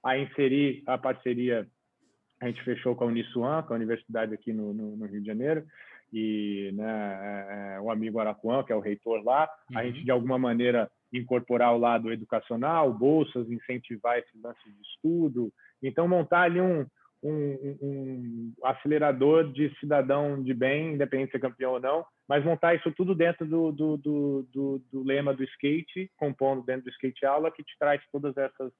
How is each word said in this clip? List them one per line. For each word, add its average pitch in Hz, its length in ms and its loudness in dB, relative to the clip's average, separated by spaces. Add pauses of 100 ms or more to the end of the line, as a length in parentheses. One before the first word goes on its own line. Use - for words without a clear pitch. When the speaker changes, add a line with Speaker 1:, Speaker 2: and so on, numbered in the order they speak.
Speaker 1:
a 131 140 2
inserir 139 680 2
a 127 120 0
parceria, 123 680 -2 (720)
a 123 80 -8
gente 117 180 -6
fechou 123 300 -2
com 120 100 -2
a - 20 2
Uniswan, 120 560 -2
com 156 100 -8
a 117 40 -2
universidade 113 580 -4
aqui 113 180 -8
no, 104 220 -4
no, 107 220 -8
no 107 100 -8
Rio 101 140 -8
de 101 60 -8
Janeiro, 139 380 -2 (480)
e, 104 600 -4
né, 104 480 -6
é, 101 540 -10
é, 98 40 -10
o 110 100 -6
amigo 110 280 -4
Arapuã, 113 440 0
que 120 100 -4
é 110 40 2
o 104 40 0
reitor 104 440 -2
lá, 143 240 2 (260)
a 117 40 -2
Speaker 2:
Uhum. 123 80 -4
Speaker 1:
gente, 123 180 -8
de 131 60 -2
alguma 127 280 2
maneira, 120 520 2 (220)
incorporar 123 600 2
o 120 40 4
lado 117 340 2
educacional, 123 800 0
bolsas, 127 580 2
incentivar 120 680 -4
esse - 240 -8
lance 120 220 -14
de 104 180 -20
estudo, 147 720 -2 (300)
então 160 260 0
montar 175 340 4
ali 175 180 4
um, 170 260 2 (360)
um, 147 100 -4
um, 139 500 -4
um 127 680 -8 (120)
acelerador 147 880 4
de 143 260 0
cidadão 143 640 2
de 127 120 0
bem, 147 400 0
independente 135 320 0
de 131 60 -10
ser 123 80 -2
campeão 127 320 -2
ou 123 80 -2
não, 147 240 0 (220)
mas 143 180 2
montar 170 300 4
isso 160 180 0
tudo 190 220 0
dentro 170 320 2
do, 160 260 2
do, 151 260 0
do, 143 540 -2
do, 135 380 -2
do 135 140 -6
lema 139 300 2
do 131 100 -2
skate, 160 720 -4
compondo 135 480 0
dentro 127 200 -4
do 127 60 -10
skate 131 360 -4
aula, 151 240 2
que 151 120 -18
te - 160 -18
traz 147 320 2
todas 143 260 -4
essas 135 440 -4